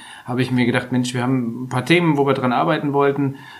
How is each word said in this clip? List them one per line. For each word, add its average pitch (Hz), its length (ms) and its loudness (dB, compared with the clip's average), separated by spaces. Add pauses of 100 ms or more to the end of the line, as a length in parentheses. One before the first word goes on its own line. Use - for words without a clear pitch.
(260)
habe 123 160 -2
ich 127 100 -2
mir 123 140 4
gedacht, 123 260 0
Mensch, 127 220 0
wir 123 80 -2
haben 123 440 -2
ein 127 40 -12
paar 127 160 -2
Themen, 165 320 4
wo 139 80 2
wir 139 80 2
dran 131 180 0
arbeiten 147 420 0
wollten, 139 420 2 (240)